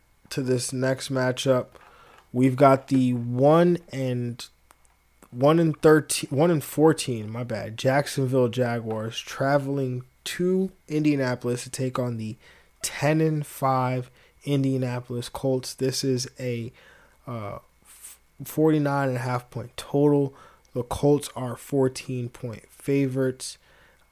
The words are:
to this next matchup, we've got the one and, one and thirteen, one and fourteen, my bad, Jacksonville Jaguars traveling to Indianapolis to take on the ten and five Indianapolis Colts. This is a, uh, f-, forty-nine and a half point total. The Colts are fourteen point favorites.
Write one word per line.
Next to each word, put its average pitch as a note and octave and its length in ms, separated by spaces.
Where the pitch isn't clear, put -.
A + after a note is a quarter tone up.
to D3 100
this B2+ 320
next C3 380
matchup, B2+ 560
we've B2+ 220
got C3+ 320
the B2+ 260
one C#3+ 640
and, B2 540
one C#3+ 280
and D#3 220
thirteen, D#3 480
one D3 200
and D#3+ 140
fourteen, C3+ 680
my A#2 140
bad, A2 340
Jacksonville C3 680
Jaguars A2+ 720
traveling C3+ 840
to F#3 480
Indianapolis C#3+ 760
to B2+ 60
take C3 300
on B2 160
the A2 220
ten D#3 380
and D#3 260
five B2+ 640
Indianapolis B2+ 840
Colts. C3 460
This C3 300
is C3 260
a, A#2+ 320
uh, A2 320
f-, - 360
forty-nine C#3+ 680
and B2+ 80
a B2 40
half B2 280
point A#2 260
total. C#3+ 580
The B2 100
Colts - 520
are A#2+ 220
fourteen B2+ 720
point - 400
favorites. C3 880